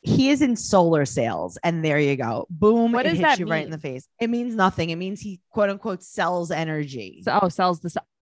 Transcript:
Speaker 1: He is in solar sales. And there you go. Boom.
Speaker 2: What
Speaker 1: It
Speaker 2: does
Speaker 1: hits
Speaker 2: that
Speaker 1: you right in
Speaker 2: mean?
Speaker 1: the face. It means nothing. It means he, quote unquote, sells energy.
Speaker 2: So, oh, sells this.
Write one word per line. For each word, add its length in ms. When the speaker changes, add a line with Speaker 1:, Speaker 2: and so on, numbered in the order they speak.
Speaker 1:
He 280
is 100
in 160
solar 480
sales. 580
And 220
there 140
you 180
go. 320
Boom. 440
Speaker 2:
What 120
Speaker 1:
It 60
Speaker 2:
does 80
Speaker 1:
hits 100
Speaker 2:
that 100
Speaker 1:
you 80
right 120
in 60
Speaker 2:
mean? 80
Speaker 1:
the 60
face. 300
It 120
means 240
nothing. 360
It 60
means 240
he, 200
quote 180
unquote, 340
sells 480
energy. 720
Speaker 2:
So, 200
oh, 80
sells 300
this. 160